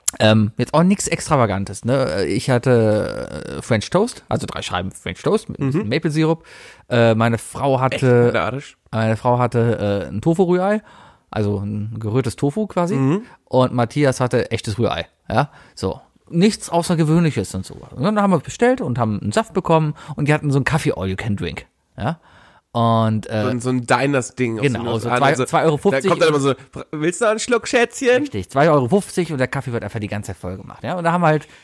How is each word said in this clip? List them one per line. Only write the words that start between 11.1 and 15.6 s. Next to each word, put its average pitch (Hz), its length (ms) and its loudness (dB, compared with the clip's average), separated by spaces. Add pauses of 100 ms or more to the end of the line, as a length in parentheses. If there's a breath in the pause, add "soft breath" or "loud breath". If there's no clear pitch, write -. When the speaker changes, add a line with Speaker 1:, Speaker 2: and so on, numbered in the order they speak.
Speaker 1:
also 101 300 -2
ein 104 400 -6
gerührtes 110 380 -2
Tofu 196 300 -2
quasi. 175 280 -2
Speaker 2:
Mhm. 139 280 2 (200 loud breath)
Speaker 1:
Und 127 300 2
Matthias 127 480 0
hatte 123 280 0
echtes 113 300 -4
Rührei, 101 280 -2 (220)
ja, 123 200 0 (260 loud breath)